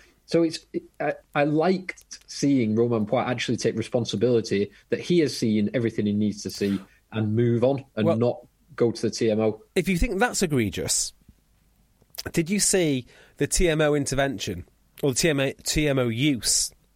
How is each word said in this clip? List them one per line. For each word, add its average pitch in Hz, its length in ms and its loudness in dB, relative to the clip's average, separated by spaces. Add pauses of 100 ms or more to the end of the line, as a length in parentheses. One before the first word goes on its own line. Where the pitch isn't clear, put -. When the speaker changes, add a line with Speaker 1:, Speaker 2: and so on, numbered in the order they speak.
(260)
Speaker 1:
So 170 180 2
it's, 160 160 -2 (400)
I, 147 140 -2 (200)
I 147 120 2
liked 170 800 -2
seeing 123 480 0
Romain 117 300 2
Poite 117 220 0
actually 123 300 -2
take - 200 -2
responsibility 110 920 0 (180)
that - 100 -2
he 175 200 2
has 139 180 0
seen 107 360 2
everything 113 320 0
he 104 60 0
needs 104 320 -2
to 98 60 -8
see 98 320 -2 (320)
and 107 200 -2
move 117 300 2
on 139 220 0 (100)
and 107 120 0
Speaker 2:
Well, 110 100 2
Speaker 1:
not 120 220 0 (360)
go 120 160 2
to 107 100 -8
the 113 100 0
T 113 200 0
M 107 80 0
O. 110 220 0 (120)
Speaker 2:
if 180 140 -2
you 185 100 0
think 196 220 0
that's 220 220 0
egregious, 120 720 -2 (1200)
did 165 160 0
you 202 100 0
see 156 460 2 (320)
the 143 100 0
T 180 220 2
M 156 100 2
O 151 140 4
intervention 135 720 -2 (360)
or 143 100 2
the 123 40 -2
T 165 140 2
M 143 100 0
O, 135 120 0 (120)
T 151 240 0
M 139 120 2
O 123 100 2
use 120 600 0 (240)